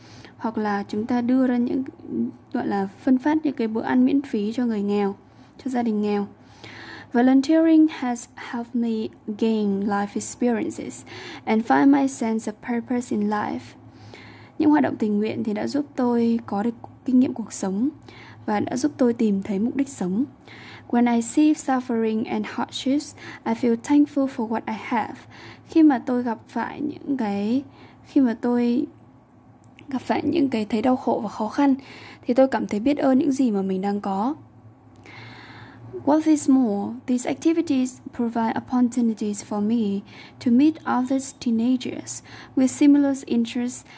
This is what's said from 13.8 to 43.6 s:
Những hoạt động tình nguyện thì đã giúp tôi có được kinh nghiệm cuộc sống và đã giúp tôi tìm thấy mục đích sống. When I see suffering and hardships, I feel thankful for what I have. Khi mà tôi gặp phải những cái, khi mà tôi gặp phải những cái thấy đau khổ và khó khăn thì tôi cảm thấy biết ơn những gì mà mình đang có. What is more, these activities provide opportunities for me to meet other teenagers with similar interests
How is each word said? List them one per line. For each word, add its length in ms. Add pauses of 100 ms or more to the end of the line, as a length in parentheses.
Những 120
hoạt 120
động 140
tình 220
nguyện 260
thì 100
đã 120
giúp 200 (100)
tôi 500
có 160
được 120 (300)
kinh 160
nghiệm 140
cuộc 180
sống 360 (580)
và 140
đã 160
giúp 200
tôi 160
tìm 300
thấy 160
mục 180
đích 120
sống. 360 (640)
When 260
I 80
see 300
suffering 800
and 180
hardships, 640 (300)
I 80
feel 240
thankful 500
for 220
what 180
I 120
have. 360 (540)
Khi 140
mà 160
tôi 240
gặp 160 (100)
phải 320
những 360
cái, 460 (420)
khi 160
mà 200
tôi 460 (1000)
gặp 140
phải 200
những 260
cái 160
thấy 180
đau 140
khổ 260
và 60
khó 200
khăn 260 (520)
thì 80
tôi 140
cảm 180
thấy 140
biết 180
ơn 200
những 140
gì 180
mà 120
mình 180
đang 200
có. 340 (1700)
What 200
is 260
more, 440 (120)
these 240
activities 680 (180)
provide 420
opportunities 840
for 160
me 400 (440)
to 60
meet 240 (240)
other 360 (100)
teenagers 800 (340)
with 100
similar 580
interests 600 (140)